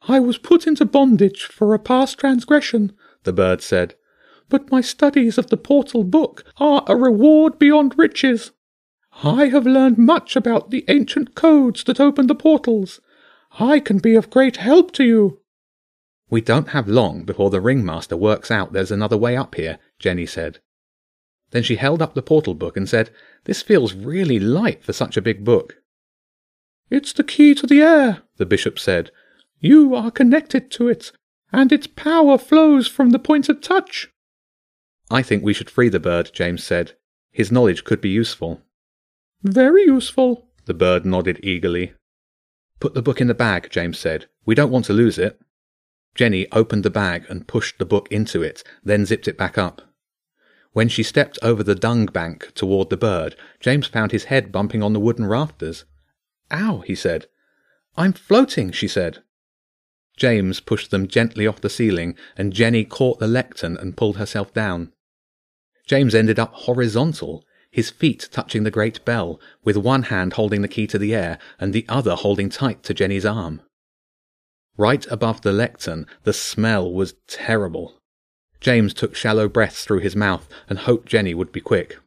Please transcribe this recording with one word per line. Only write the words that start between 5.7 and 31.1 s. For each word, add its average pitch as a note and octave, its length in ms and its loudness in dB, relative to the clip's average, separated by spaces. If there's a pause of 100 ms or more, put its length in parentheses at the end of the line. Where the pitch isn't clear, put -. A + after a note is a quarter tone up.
book C#4 400 0 (140)
are C#4+ 300 2
a G3 80 4
reward D4 640 4
beyond C#4+ 380 4
riches. C4 540 0 (720)
I B3 260 2
have B3+ 180 2
learned C4 320 4
much C4 360 4
about A#3 360 -2
the B3+ 160 -6
ancient C#4+ 480 0
codes C#4+ 480 4
that B3+ 160 -2
open C#4+ 280 4
the B3+ 80 2
portals. A#3 640 0 (600)
I C4 200 4
can G3 200 0
be A3+ 160 4
of A3 160 2
great C4 260 2
help D#4 360 4
to C#4 100 0
you." A3 360 2 (920)
"We A#2 120 0
don't B2+ 280 0
have C3 180 -4
long F#2+ 360 0
before G2 280 -2
the F#2+ 100 -2
ringmaster F#2+ 560 -2
works G#2 320 0
out G2+ 240 -2
there's F#2+ 180 -4
another G#2+ 260 -2
way A#2+ 200 -2
up C3+ 180 -8
here," D#2+ 220 -6 (220)
Jenny F2+ 260 -2
said. D#2+ 340 -10 (920)
Then A#2+ 100 -2
she A2+ 140 -2
held C#3+ 260 -2
up - 140 -6
the C3 80 -6
portal D3 320 0
book E2+ 200 -8
and G2 140 -6
said, A2+ 220 -2 (340)
"This - 160 -6
feels B2+ 320 0
really C3+ 460 -2
light C#3+ 440 -2
for G#2+ 100 -8
such - 220 -6
a A2 60 -2
big G2+ 240 -6
book." A2 300 0 (1120)
"It's C#4+ 240 -4
the C#4+ 100 -2
key D4 320 6
to C#4 120 -6
the C#4+ 140 6
air," D4 420 4 (140)
the F#2+ 100 -2
bishop - 320 -2
said. E2+ 320 -2 (480)
"You C4+ 360 6
are A3+ 140 -4
connected B3 640 0
to A#3+ 160 -2
it, - 240 -4 (400)